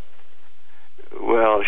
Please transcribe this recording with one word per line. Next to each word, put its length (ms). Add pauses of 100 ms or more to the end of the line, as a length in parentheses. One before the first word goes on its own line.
(1200)
Well, 480